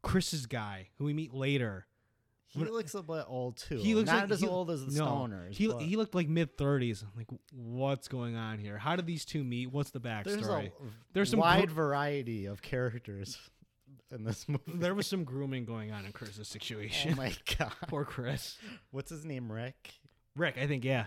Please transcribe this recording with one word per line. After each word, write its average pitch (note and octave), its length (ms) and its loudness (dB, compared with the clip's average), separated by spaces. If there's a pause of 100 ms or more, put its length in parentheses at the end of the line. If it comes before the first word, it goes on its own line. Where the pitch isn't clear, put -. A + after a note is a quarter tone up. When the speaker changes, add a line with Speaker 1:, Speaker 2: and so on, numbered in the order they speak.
Speaker 1:
Chris's E3 440 2
guy, G#2 520 -6
who C#3+ 80 -2
we D3 60 2
meet D3+ 220 -4
later. C3 520 2 (600)
Speaker 2:
He - 140 -6
Speaker 1:
What E3 100 0
Speaker 2:
looks A3 240 -4
a G3 80 -4
bit D#3+ 240 -4
old, B2+ 300 -4
too. - 220 -4
Speaker 1:
He G#3+ 180 6
looks A3 120 6
Speaker 2:
Not F3 140 6
Speaker 1:
like G3+ 80 0
Speaker 2:
as F#3+ 100 4
Speaker 1:
he, G#3+ 60 4
Speaker 2:
old F3+ 240 0
as C3+ 160 -2
the C#3 100 0
Speaker 1:
no. D3+ 140 4
Speaker 2:
stoners, G2+ 440 -2
Speaker 1:
He, G3+ 120 4
Speaker 2:
but C#3 160 0
Speaker 1:
he F3 140 2
looked A3 180 0
like F3 140 4
mid-thirties. C#3 760 2 (120)
Like, A2+ 100 -8 (240)
what's C3 560 -2
going A#2+ 300 -2
on A2 240 -4
here? G#2 180 -6
How D3 160 0
did F3+ 140 0
these E3 160 -2
two D3+ 180 -2
meet? B2 300 -2
What's C#3+ 180 0
the B2+ 100 -8
backstory? A2+ 240 -4
Speaker 2:
There's G#3 220 -2
a D3 240 0 (440)
Speaker 1:
There's G3 160 4
some A3 100 6
Speaker 2:
wide F#3 260 8
Speaker 1:
gro- D#3+ 80 -4
Speaker 2:
variety C#3+ 720 2
of G2+ 160 -6
characters A#2 760 -4 (760)
in A#2 100 -8
this A2 260 -4
movie. D3 140 0 (120)
Speaker 1:
There F3 200 2
was G3+ 140 0
some F#3+ 160 0
grooming C3 400 -4
going A2 260 -6
on G#2 160 -6
in G#2 60 -10
Chris's G#2 340 -10
situation. A2+ 680 -2
Speaker 2:
Oh, - 20 0
my C3 180 0 (240)
God. - 220 0
Speaker 1:
<laughs> - 80 -8
Poor C#3+ 160 -2
Chris. - 520 -4 (360)
Speaker 2:
What's C3+ 180 -8
his D#3 140 -10
name, B2+ 260 -6
Rick? A#2 400 -8 (460)
Speaker 1:
Rick, D#3 200 2
I C#3 120 0
think, C3+ 160 0
yeah. B2+ 220 4